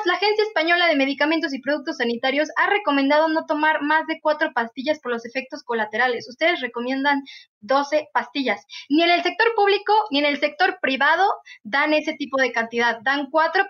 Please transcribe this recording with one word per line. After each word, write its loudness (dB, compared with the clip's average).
la 2
Agencia 0
Española 2
de 2
Medicamentos 0
y -6
Productos -4
Sanitarios -2
ha 0
recomendado 2
no -2
tomar 0
más 0
de -6
cuatro 0
pastillas -4
por -8
los -6
efectos -10
colaterales. -2
Ustedes 0
recomiendan -2
doce 0
pastillas. -2
Ni 4
en 4
el 2
sector 2
público 2
ni 0
en 2
el 0
sector 0
privado 2
dan 0
ese 0
tipo -6
de 2
cantidad. 0
Dan -2
cuatro 2